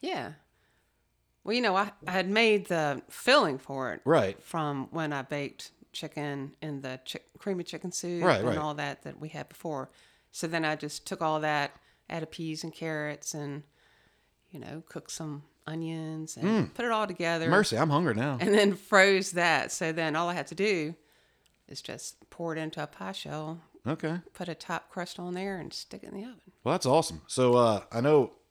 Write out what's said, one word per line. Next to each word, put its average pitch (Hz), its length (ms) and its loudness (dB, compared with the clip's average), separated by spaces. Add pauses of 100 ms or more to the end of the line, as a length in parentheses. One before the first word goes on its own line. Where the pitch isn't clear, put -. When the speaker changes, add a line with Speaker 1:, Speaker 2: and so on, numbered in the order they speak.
Speaker 1:
Yeah. 262 320 -6 (1120)
Well, 208 100 0
you 247 80 2
know, 196 140 2
I, 202 160 0 (140)
I 180 60 -2
had 185 160 0
made 214 380 4
the 151 420 0
filling 220 500 4
for 131 340 -6
it - 120 -10
Speaker 2:
Right. 117 380 4
Speaker 1:
from 147 480 -4
when 156 220 -4
I 139 100 -4
baked 143 500 -8 (200)
chicken 147 600 -8 (100)
in 147 200 -8
the 131 180 -10 (100)
chi-, - 100 -10 (180)
creamy 180 260 -4
chicken 175 280 -10
soup 175 320 -4
Speaker 2:
Right, 147 160 4
Speaker 1:
and 110 80 0
Speaker 2:
right. - 100 0
Speaker 1:
all 151 160 -4
that 143 280 -8
that 143 180 -14
we 151 100 -12
had 143 180 -12
before. 139 420 -8 (400)
So - 160 -6
then 160 180 -2
I 156 120 0
just 147 300 -10
took - 160 -8
all 156 180 2
that, 147 320 0 (360)
added 160 220 -6
peas 156 340 -8
and 160 80 -10
carrots, 151 640 -6
and, 147 300 -8 (840)
you 151 100 -14
know, 156 280 -14
cooked - 220 -14
some 147 320 -8 (240)
onions 160 720 -8
and - 100 -2 (240)
Speaker 2:
Mm. - 40 -20
Speaker 1:
put 233 100 -4
it 240 80 0
all 214 140 0
together. 165 440 0
Speaker 2:
Mercy, 185 260 6
I'm 151 140 4
hungry 143 240 4
now. 127 260 0
Speaker 1:
And 202 140 4
then 202 200 8
froze 190 580 6
that. 170 400 4
So 160 200 -2
then 160 240 0
all 170 120 0
I 175 60 -2
have 143 120 -4
to - 80 -14
do 170 400 0 (760)
is - 140 -12
just - 480 -14
pour 165 260 -8
it - 20 -6
into 156 240 -6
a 147 40 -6
pie 190 260 -12
shell, 156 480 -8 (260)
Speaker 2:
Okay. 160 340 -4 (120)
Speaker 1:
put 175 160 -10
a 165 60 -8
top - 360 -8
crust - 280 -10
on 180 160 -8
there, 190 240 -6
and 170 140 -10
stick - 300 -14
it - 60 -16
in - 60 -14
the 196 100 -10
oven. 247 160 -18 (240)
Speaker 2:
Well, 127 100 2
that's 185 120 -2
awesome. 131 400 2
So, 127 280 4
uh, 113 380 6
I 117 100 -2
know 139 300 6 (180)